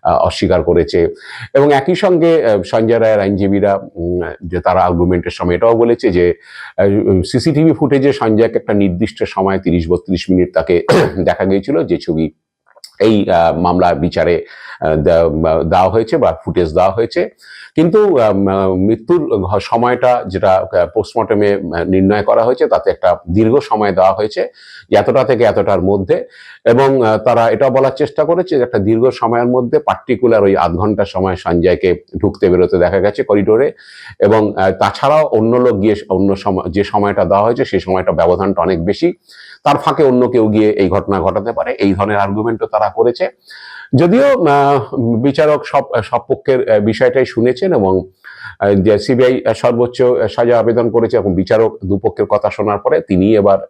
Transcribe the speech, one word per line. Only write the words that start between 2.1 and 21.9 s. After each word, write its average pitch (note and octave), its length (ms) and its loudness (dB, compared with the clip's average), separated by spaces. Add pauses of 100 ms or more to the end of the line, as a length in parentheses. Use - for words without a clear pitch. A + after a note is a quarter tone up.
আহ, G#2 160 2
সঞ্জয় A2+ 380 0
রায়ের A2 200 2
আইনজীবীরা, G2 600 0 (140)
উম, F2 260 -4 (240)
যে F2 160 -6
তারা F#2 200 2
আর্গুমেন্টের F2+ 500 0
সময় F2 240 -2
এটাও A2+ 200 2
বলেছে A#2 360 0
যে, F2 240 2 (420)
আহ, G2 460 2
সিসিটিভি D3+ 500 0
ফুটেজে C#3 400 0
সঞ্জয়কে A2+ 460 0
একটা - 160 -4
নির্দিষ্ট G2+ 480 -2
সময় G2 360 -2
তিরিশ E2+ 320 -2
বত্রিশ F2+ 400 -2
মিনিট F2+ 240 0
তাকে F2+ 340 0
<clears throat> - 360 0
দেখা G2+ 200 -2
গিয়েছিল, G2 380 -2
যে E2+ 140 -4
ছবি D#2+ 340 -4 (720)
এই, G2+ 300 0
আহ, E2 280 2
মামলার F2 360 0
বিচারে, E2 500 -2 (360)
আহ, D#2 140 0
দে-, D#2+ 760 0
দেওয়া F#2 200 2
হয়েছে A2 280 -2
বা F2+ 280 0
ফুটেজ E2+ 300 -2
দেওয়া F2+ 160 2
হয়েছে। A#2 400 -4 (440)
কিন্তু, F3 440 2
আহ, A2 160 2 (400)
মৃত্যুর A2 680 -2
ঘ-, F#2 180 -2
সময়টা B2 680 0
যেটা, F#2 260 0
আহ, F#2 400 0
পোস্টমর্টমে, G#2 600 0
আহ, E2+ 300 -6
নির্ণয় F#2+ 380 2